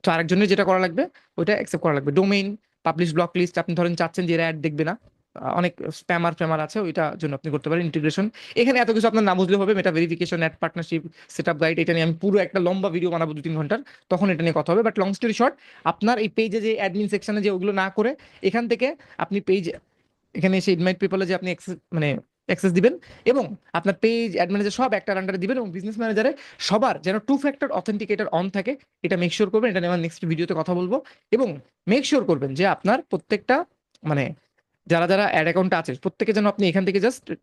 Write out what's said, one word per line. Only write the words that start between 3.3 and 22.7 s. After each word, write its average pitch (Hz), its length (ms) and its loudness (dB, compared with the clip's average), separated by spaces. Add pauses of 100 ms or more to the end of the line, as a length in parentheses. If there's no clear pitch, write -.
লিস্ট, 175 240 0
আপনি 170 160 -2
ধরেন 175 200 0
চাচ্ছেন 170 320 -2
যে 165 80 0
এরা 165 80 2
অ্যাড 165 140 -2
দেখবে 151 280 -2
না, 185 140 -4 (360)
আহ, - 200 -6
অনেক 175 200 0 (180)
স্প্যামার 170 420 -2
ফ্যামার 160 260 -2
আছে, 156 200 -6
ওইটার 165 380 -4
জন্য 151 160 -6
আপনি 156 160 -8
করতে 147 200 -4
পারেন 175 140 0
ইন্টিগ্রেশন। 160 460 0 (260)
এখানে 247 220 4
এত 233 120 2
কিছু 226 180 4
আপনার 214 160 4
না 185 100 4
বুঝলে 185 220 2
হবে, 196 180 0
মেটা 185 180 0
ভেরিফিকেশন, 165 460 -2
অ্যাড 160 220 0
পার্টনারশিপ, 165 420 -4 (260)
সেটআপ 160 320 -2
গাইড, 165 180 2
এটা 165 140 2
নিয়ে 165 100 2
আমি 165 120 2
পুরো 196 240 2
একটা 185 220 0
লম্বা 190 280 0
ভিডিও 175 220 -2
বানাবো 165 220 -2
দু 147 100 -10
তিন 165 140 -4
ঘন্টার, 156 220 -2 (300)
তখন 185 220 2
এটা 160 120 0
নিয়ে 165 140 2
কথা 156 160 0
হবে। 220 100 4
But 214 180 0
লং 190 120 0
স্টোরি 220 200 -2
শর্ট, 247 220 2 (300)
আপনার 208 340 0
এই 214 100 0
পেজে 220 320 -2
যে 220 140 0
অ্যাডমিন 196 340 -2
সেকশনে 208 340 -4
যে 202 80 2
ওগুলো 190 220 -2
না 190 180 -2
করে, 226 260 -2 (260)
এখান 226 260 -2
থেকে 254 280 -2 (220)
আপনি 196 220 -2
পেজ, 190 300 0 (640)
এখানে 185 240 2
এসে 185 140 0
ইনভাইট 180 260 0
পিপলে 190 280 -2
যে 180 80 -2
আপনি 180 120 -6
অ্যাক্সেস, 180 300 -8 (160)
মানে 147 260 0 (280)
অ্যাক্সেস 190 260 0